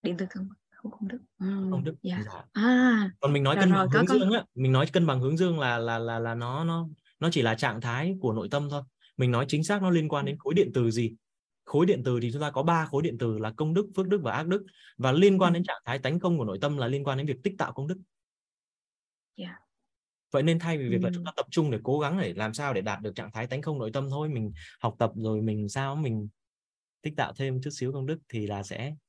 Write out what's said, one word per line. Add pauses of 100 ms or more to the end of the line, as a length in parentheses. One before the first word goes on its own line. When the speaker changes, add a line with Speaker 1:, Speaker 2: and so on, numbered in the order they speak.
Speaker 1:
Điện
từ
cân-, (220)
khối
công
đức. (200)
Ừ,
Speaker 2:
Công
đức.
Speaker 1:
dạ.
Speaker 2:
Dạ.
Speaker 1:
À, (100)
Speaker 2:
Còn
mình
nói
Speaker 1:
rồi,
Speaker 2:
cân
Speaker 1:
rồi,
Speaker 2:
bằng
Speaker 1:
có,
Speaker 2:
hướng
Speaker 1:
có.
Speaker 2:
dương
á, (100)
mình
nói
cân
bằng
hướng
dương
là,
là,
là,
là
nó,
nó, (320)
nó
chỉ
là
trạng
thái
của
nội
tâm
thôi. (340)
Mình
nói
chính
xác
nó
liên
quan
Speaker 1:
Ừ.
Speaker 2:
đến
khối
điện
từ
gì. (500)
Khối
điện
từ
thì
chúng
ta
có
ba
khối
điện
từ
là
công
đức,
phước
đức
và
ác
đức. (320)
Và
liên
quan
Speaker 1:
Ừ.
Speaker 2:
đến
trạng
thái
tánh
không
của
nội
tâm
là
liên
quan
đến
việc
tích
tạo
công
đức. (1400)
Speaker 1:
Dạ. (760)
Speaker 2:
Vậy
nên
thay
vì
việc
là
Speaker 1:
Ừ.
Speaker 2:
chúng
ta
tập
trung
để
cố
gắng
để
làm
sao
để
đạt
được
trạng
thái
tánh
không
nội
tâm
thôi,
mình (280)
học
tập
rồi
mình
sao
mình (720)
tích
tạo
thêm
chút
xíu
công
đức (100)
thì
là
sẽ (140)